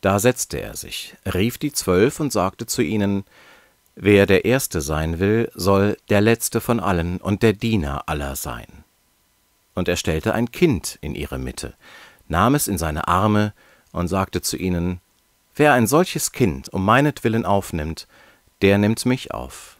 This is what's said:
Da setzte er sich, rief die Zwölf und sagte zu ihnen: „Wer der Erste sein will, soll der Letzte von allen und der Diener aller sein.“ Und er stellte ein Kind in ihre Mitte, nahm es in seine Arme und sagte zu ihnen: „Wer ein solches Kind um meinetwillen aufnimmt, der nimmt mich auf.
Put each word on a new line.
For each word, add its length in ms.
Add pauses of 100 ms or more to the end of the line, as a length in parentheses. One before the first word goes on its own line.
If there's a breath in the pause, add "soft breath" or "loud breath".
Da 160
setzte 420
er 160
sich, 480
rief 320
die 160
Zwölf 480
und 100
sagte 360
zu 160
ihnen: 420 (680 soft breath)
„Wer 320
der 180
Erste 380
sein 380
will, 340
soll 420 (140)
der 100
Letzte 400
von 200
allen 360
und 260
der 120
Diener 560
aller 260
sein.“ 480 (880)
Und 140
er 80
stellte 380
ein 180
Kind 480
in 140
ihre 240
Mitte, 340 (560 loud breath)
nahm 260
es 140
in 80
seine 320
Arme 460 (380 soft breath)
und 160
sagte 340
zu 140
ihnen: 440 (540)
„Wer 180
ein 140
solches 460
Kind 360
um 160
meinetwillen 640
aufnimmt, 640 (520 soft breath)
der 160
nimmt 300
mich 260
auf. 480